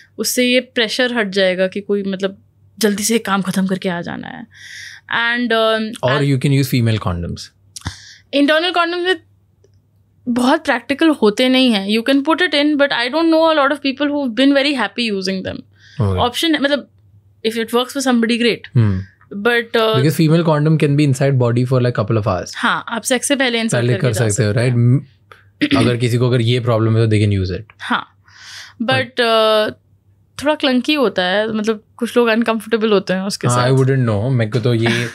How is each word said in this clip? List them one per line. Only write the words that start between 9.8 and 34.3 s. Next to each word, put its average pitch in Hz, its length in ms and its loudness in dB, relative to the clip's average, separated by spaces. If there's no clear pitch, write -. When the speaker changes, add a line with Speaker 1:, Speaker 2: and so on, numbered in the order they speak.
Speaker 1:
बहुत 247 360 0
प्रैक्टिकल 277 440 0
होते 247 400 2
नहीं 262 240 4
हैं। 202 260 0
You 233 120 -2
can 277 180 0
put 320 200 2
it 294 60 -4
in, 294 220 2
but 277 120 2
I 240 200 -2
don't 330 260 0
know 320 200 4
a 311 40 0
lot 277 140 2
of 294 60 -4
people 277 300 -2
who've 277 260 -4
been 269 180 4
very 277 260 2
happy 226 340 -4
using 190 300 -4
them। - 140 -8
Speaker 2:
ओके। - 600 -4
Speaker 1:
ऑप्शन 302 360 0
है, 285 60 -2
मतलब, 277 280 -2
if 220 80 -4
it 226 120 -4
works 240 240 -2
for 277 100 -6
somebody, 240 380 0
great। 220 380 -2
Speaker 2:
हम्म। 101 260 2
Speaker 1:
But, 233 400 0
uh, 220 180 2
Speaker 2:
Because 156 260 2
female 160 280 4
condom 151 300 2
can 143 180 2
be 151 120 4
inside 139 300 2
body 120 260 2
for, 127 140 0
like, 123 140 2
couple 113 260 0
of 104 80 -2
hours। 90 300 -4
Speaker 1:
हाँ, 185 320 -2
आप 226 140 -6
सेक्स 247 260 -2
से 285 80 0
पहले 240 240 0
इंसर्ट 220 200 -2
Speaker 2:
पहले 120 120 2
Speaker 1:
करके 131 140 -2
Speaker 2:
कर 117 60 0
Speaker 1:
जा 113 160 0
Speaker 2:
सकते 104 160 0
हो, 104 80 0
Speaker 1:
सकते 110 80 0
हैं। 127 100 2
Speaker 2:
राइट? 123 40 0
म-, - 40 4
अगर 120 180 2
किसी 120 200 0
को 123 120 2
अगर 123 120 2
ये 120 200 0
प्रॉब्लम 110 360 2
है 113 140 2
तो 107 60 2
they 104 120 2
can 98 140 0
use 90 160 -4
it। 104 60 -16
Speaker 1:
हाँ, - 400 -6
Speaker 2:
But 254 120 0
Speaker 1:
but, 262 120 0
uh, 220 640 2
थोड़ा 302 120 2
क्लंकी 269 400 0
होता 196 300 0
है, 208 280 -2
मतलब, 214 320 -4
कुछ 233 200 -4
लोग 240 120 4
अनकंफर्टेबल 220 640 0
होते 190 200 2
हैं 185 80 -4
उसके 190 280 -4
Speaker 2:
हाँ, 123 80 2
Speaker 1:
साथ। 123 140 2
Speaker 2:
I 135 40 4
wouldn't 131 300 2
know। 110 260 0